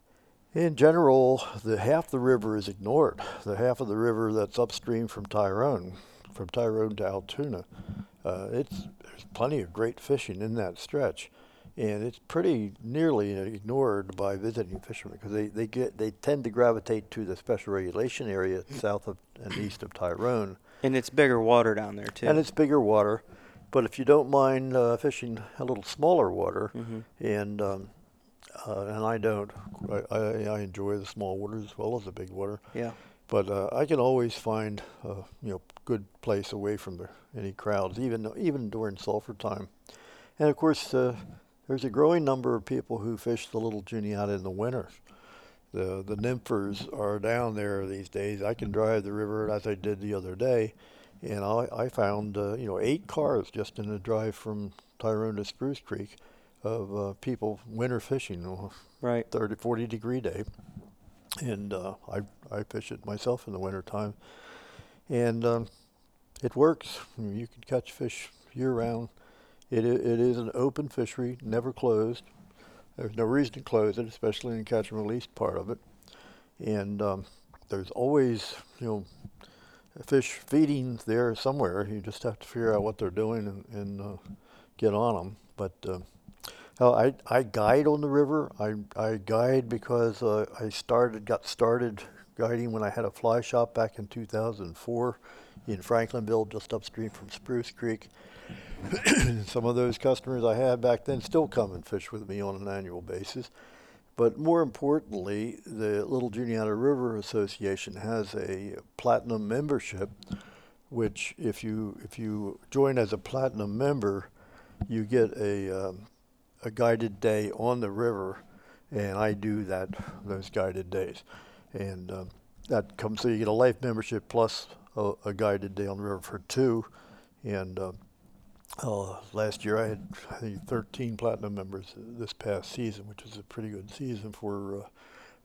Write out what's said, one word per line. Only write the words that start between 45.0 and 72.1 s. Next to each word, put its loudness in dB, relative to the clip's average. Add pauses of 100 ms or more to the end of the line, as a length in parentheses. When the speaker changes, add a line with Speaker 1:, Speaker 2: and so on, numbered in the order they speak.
Speaker 1:
The, -4
the -6
nymphers -2
are -2
down 0
there -2
these -8
days. -4
I 0
can -6
drive 4
the -6
river -2
as -2
I 0
did -4
the -4
other -6
day, 2 (480)
and -4
I, 2
I -2
found, 0
uh, 0
you -6
know, -2
eight 0
cars 0
just -6
in -6
a -6
drive -2
from -8 (260)
Tyrone 0
to -4
Spruce -4
Creek -10 (480)
of, -4
uh, -4
people -4
winter -2
fishing, -4
uh, -8 (300)
Speaker 2:
Right. 0
Speaker 1:
thirty, 0
forty -2
degree -4
day. -4 (1000)
And, -4
uh, -6 (180)
I, -2 (280)
I -6
fish -10
it -12
myself -2
in -10
the -6
winter -4
time. -6 (920)
And, 2
um, 2 (760)
it -4
works. 4 (180)
You -6
can -20
catch -2
fish -6 (240)
year 0
round. -2 (600)
It, 4
it 4
is 4
an -4
open 0
fishery, -4
never -2
closed. 2 (720)